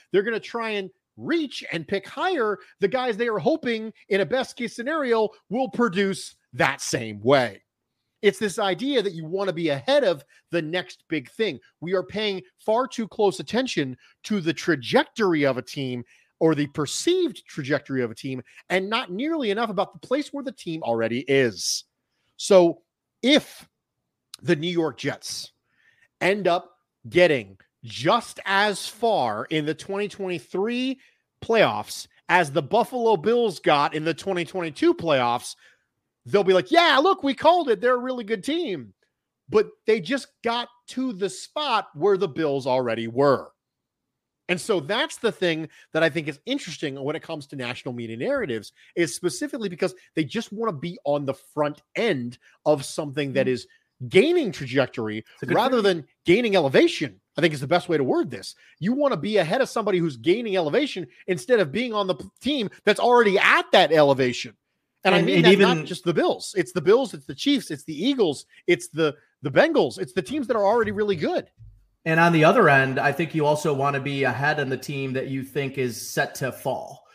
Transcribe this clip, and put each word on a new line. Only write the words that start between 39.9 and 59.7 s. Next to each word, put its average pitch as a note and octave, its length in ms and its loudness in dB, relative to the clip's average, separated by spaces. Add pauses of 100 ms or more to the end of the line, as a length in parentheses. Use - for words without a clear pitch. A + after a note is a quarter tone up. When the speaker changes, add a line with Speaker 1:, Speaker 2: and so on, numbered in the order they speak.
Speaker 1:
just A3 260 -4 (160)
got A#3 260 -4 (200)
to B3+ 240 -6
the F#3 180 -4
spot B3 640 -4
where F#3+ 220 2
the F#3 120 -2
Bills C#3 380 -2
already A#2+ 400 0
were. A#2+ 460 2 (960)
And F3 120 -2
so F#3+ 200 -2
that's G#3+ 380 -4
the A3 140 -2
thing D#3+ 360 -2 (240)
that D#3+ 100 0
I E3 60 4
think D3+ 200 -4
is D3 180 -10
interesting D#3 560 -6
when D3+ 140 -4
it D3+ 60 -10
comes D#3 260 -10
to D3 80 -14
national B2 380 -8
media A2+ 220 -8
narratives, D#3 560 -4 (240)
is E3+ 180 0
specifically A3+ 540 -6
because F3+ 260 -4 (200)
they D#3+ 100 0
just G#3+ 280 -8
wanna A3 200 -4
be E3+ 320 -8
on C#3+ 200 0
the C3 100 -2
front - 480 -4 (120)
end C#3+ 440 -2 (260)
of D3 200 2
something D3 500 -6
that C3 120 2
Speaker 2:
Mm-hmm. B2+ 60 0
Speaker 1:
is B2 140 -4 (440)
gaining C4+ 420 4
trajectory A#2+ 640 -2
Speaker 2:
It's - 240 -14
a C3 40 -10
good C3+ 80 -2
Speaker 1:
rather B3+ 220 2
Speaker 2:
point. G#3+ 80 2
Speaker 1:
than F3 220 0 (200)
gaining G3+ 280 4
elevation, E3+ 640 2 (200)
I - 20 6
think D#3 140 6
is C3 60 -6
the C#3+ 60 -6
best E3+ 220 0
way D#3+ 80 0
to C#3 80 2
word A#3+ 260 0
this. - 240 -14 (240)
You F#3+ 140 -2
wanna C4+ 240 0
be G3+ 220 0
ahead F#3 240 2
of - 80 -4